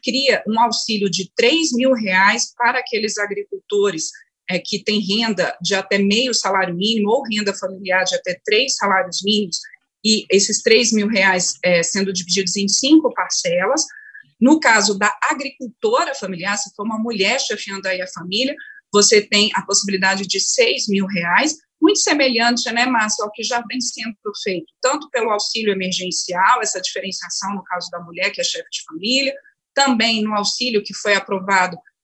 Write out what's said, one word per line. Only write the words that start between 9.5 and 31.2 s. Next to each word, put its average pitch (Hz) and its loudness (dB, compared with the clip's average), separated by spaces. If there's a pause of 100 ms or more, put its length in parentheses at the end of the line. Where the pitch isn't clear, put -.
e 214 2
esses 202 2
três 233 4
mil 208 2
reais, 190 2 (100)
é, 175 4
sendo 196 -2
divididos 185 -4
em 196 0
cinco 285 4
parcelas. 185 0 (540)
No 302 8
caso 214 4
da 208 2 (120)
agricultora 269 -2
familiar, 190 -6
se - -8
for 208 -8
uma 220 -4
mulher 220 0
chefiando 196 -6
aí 185 -4
a 185 -10
família, 202 -4 (380)
você 208 6
tem 208 2
a 190 -2
possibilidade 196 -2
de 185 -4
seis 247 0
mil 196 2
reais, 190 0 (240)
muito 403 6
semelhante, 247 2
né, 233 0
Márcio, 220 0
ao 208 -6
que 226 -14
já 240 -2
vem 247 -6
sendo 233 -8 (280)
feito, 180 -4 (140)
tanto 294 0
pelo 247 0
auxílio 208 -2
emergencial, 185 0
essa 190 -4
diferenciação 190 -8
no 185 -10
caso 180 -8
da 175 -10
mulher, 175 -6
que 202 -6
é 175 -2
chefe 170 -6
de - -10
família, 254 -2 (400)
também 226 2
no 214 -2
auxílio 208 -2
que 202 -12
foi 208 0
aprovado 190 0 (280)